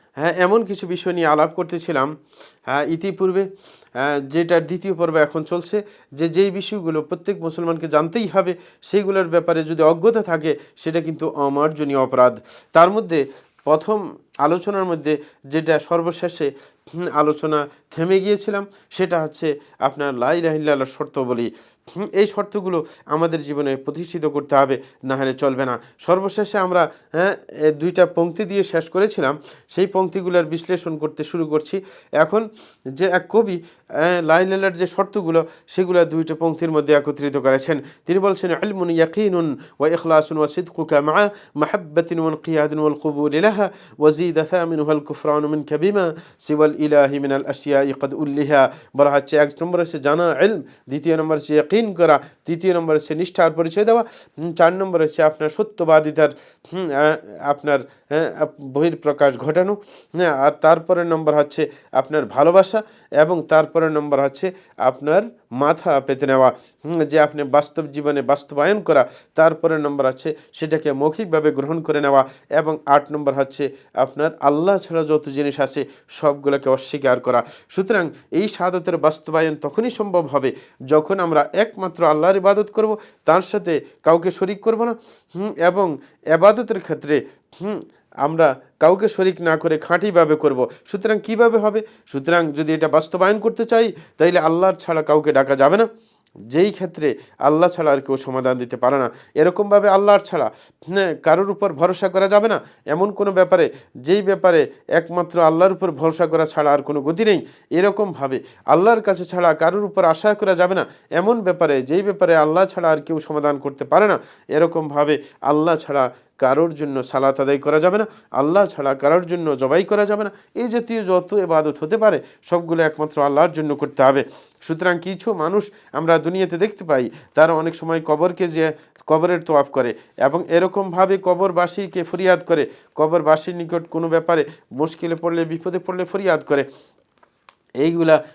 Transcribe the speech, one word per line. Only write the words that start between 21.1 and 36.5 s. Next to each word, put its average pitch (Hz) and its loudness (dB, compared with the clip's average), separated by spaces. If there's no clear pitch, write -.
হুম, 196 -8
এই 202 2
শর্তগুলো 190 -4
আমাদের 160 -2
জীবনে 143 -4
প্রতিষ্ঠিত 151 -8
করতে 143 -2
হবে, 135 2
না 135 -4
হলে 131 -2
চলবে 135 -2
না। 120 -4
সর্বশেষে 196 -2
আমরা, 175 0
হ্যাঁ, 185 0
এ 156 2
দুইটা 170 2
পংক্তি 175 -2
দিয়ে 196 -2
শেষ 165 -4
করেছিলাম, 175 -2
সেই 185 -2
পংক্তিগুলোর 185 0
বিশ্লেষণ 165 -6
করতে 151 -6
শুরু 165 -4
করছি। 151 -4
এখন 196 0
যে 135 -4
এক 180 0
কবি, 202 0
আহ, - -14
লা 175 2
ইলাহা 160 4
ইল্লাল্লাহর 190 0
যে 175 -4
শর্তগুলো, 170 -2
সেগুলো 180 2
দুইটা 156 -4
পংক্তির 165 -2